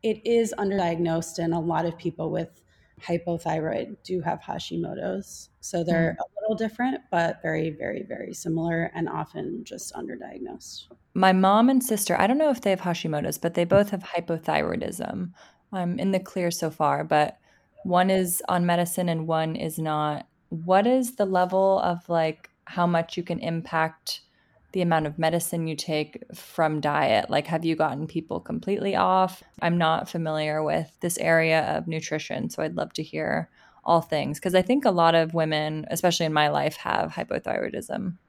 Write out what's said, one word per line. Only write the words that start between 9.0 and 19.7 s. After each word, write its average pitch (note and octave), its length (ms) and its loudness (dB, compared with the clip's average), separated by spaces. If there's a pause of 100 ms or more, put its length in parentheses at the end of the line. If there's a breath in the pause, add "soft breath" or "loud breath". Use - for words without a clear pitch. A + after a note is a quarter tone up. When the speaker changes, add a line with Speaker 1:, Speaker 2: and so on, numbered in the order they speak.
Speaker 1:
often D#3+ 540 -6
just - 300 -14
underdiagnosed. - 960 -12 (260)
Speaker 2:
My F#3+ 180 6
mom G3 380 6
and C4 140 6
sister, - 360 0
I F#3 80 4
don't C4 100 4
know D#4 120 4
if B3 120 0
they G3+ 80 2
have F#3 120 2
Hashimoto's, D#3+ 560 -2
but E3+ 160 -2
they F3 100 2
both G3 280 6
have F#3+ 120 -4
hypothyroidism. E3 1300 -2 (400 soft breath)
I'm F3 280 -2
in F#3+ 120 0
the F#3+ 80 2
clear F3+ 320 -2
so E3+ 180 -4
far, D3 340 0
but D3+ 340 2 (460 soft breath)
one F3+ 260 4
is F#3 380 2
on F3 180 2
medicine F3 440 2
and D#3+ 180 -2
one D#3+ 280 0
is E3 240 -4